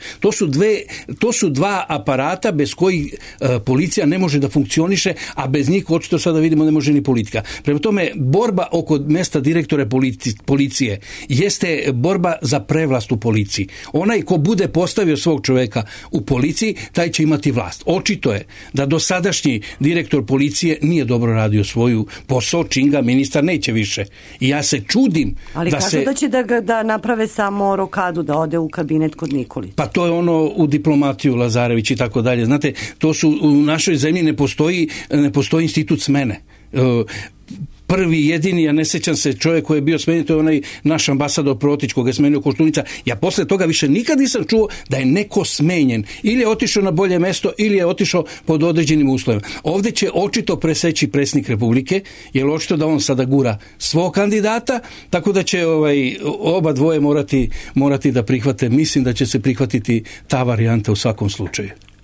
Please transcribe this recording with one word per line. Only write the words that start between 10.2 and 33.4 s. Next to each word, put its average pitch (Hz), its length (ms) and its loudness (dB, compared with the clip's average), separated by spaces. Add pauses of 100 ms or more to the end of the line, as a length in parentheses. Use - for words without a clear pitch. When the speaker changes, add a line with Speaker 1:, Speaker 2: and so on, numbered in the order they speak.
Speaker 1:
policije 131 600 -2 (260)
jeste 156 640 0
borba 170 500 0
za 131 200 0
prevlast 135 520 0
u 120 40 0
policiji. 104 520 -2 (240)
Onaj 196 300 2
ko 185 140 0
bude 175 320 2
postavio 165 480 0
svog 156 220 0
čoveka 123 440 0 (260)
u 156 120 -2
policiji, 139 380 0 (340)
taj 170 180 0
će - 120 0
imati 151 280 2
vlast. 110 360 -4
Očito 175 460 0
je 98 100 -4 (300)
da 139 140 0
dosadašnji 160 760 0 (180)
direktor 147 480 0
policije 143 560 0
nije 151 220 2
dobro 117 300 0
radio 107 300 2
svoju 117 420 0 (200)
posao, 127 380 0
čim 139 260 2
ga 143 120 2
ministar 135 420 2
neće 165 280 0
više. 107 320 -2 (360)
I 127 80 2
ja 143 140 0
se 139 200 -2
čudim 165 540 0 (180)
Speaker 2:
Ali 165 160 -2
Speaker 1:
da 147 60 0
Speaker 2:
kažu - 140 -2
Speaker 1:
se - 100 0
Speaker 2:
da 269 140 0
će 294 140 -2
da 254 140 0
ga, 240 180 0
da 220 220 0
naprave 220 460 -2
samo 202 480 -2
rokadu, 185 460 -2
da 143 140 -2
ode 160 220 -2
u 160 100 -2
kabinet 156 460 -2
kod 143 180 -6
Nikolića. 120 440 -6
Speaker 1:
Pa 147 100 -2
to - 200 0
je 165 60 2
ono 170 340 2
u 151 200 0
diplomatiju, 143 720 2
Lazarević 120 540 0
i 127 60 -2
tako 117 260 -2
dalje. 120 220 0
Znate, 143 280 0 (260)
to 156 160 2
su, 151 260 2